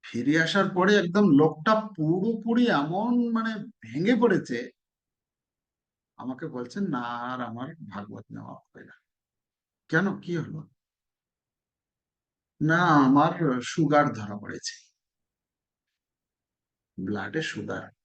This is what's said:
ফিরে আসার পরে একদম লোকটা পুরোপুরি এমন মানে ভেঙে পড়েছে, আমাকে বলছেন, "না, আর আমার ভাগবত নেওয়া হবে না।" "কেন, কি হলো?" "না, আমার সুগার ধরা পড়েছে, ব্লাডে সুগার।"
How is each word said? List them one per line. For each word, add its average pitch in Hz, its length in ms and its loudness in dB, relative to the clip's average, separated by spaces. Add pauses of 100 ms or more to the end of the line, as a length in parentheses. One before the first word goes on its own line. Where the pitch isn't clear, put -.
ফিরে 127 360 -2
আসার 185 320 2
পরে 185 220 4
একদম 190 300 4 (120)
লোকটা 156 360 4 (180)
পুরোপুরি 220 760 0 (100)
এমন 175 380 -2 (200)
মানে 226 200 -2 (260)
ভেঙে 156 380 0
পড়েছে, 190 400 2 (1600)
আমাকে 127 300 -10
বলছেন, 127 420 -6
"না, 131 80 -4 (240)
আর 127 200 -8
আমার 117 260 -10 (180)
ভাগবত 104 440 -14
নেওয়া 113 260 -14
হবে - 280 -20
না।" - 100 -20 (960)
"কেন, 175 160 2 (120)
কি 175 160 -10
হলো?" 104 260 -8 (2000)
"না, 160 200 2 (180)
আমার 143 340 4 (320)
সুগার 147 480 2
ধরা 104 260 -10
পড়েছে, - 360 -12 (2250)
ব্লাডে 101 440 -6
সুগার।" 104 420 -8 (200)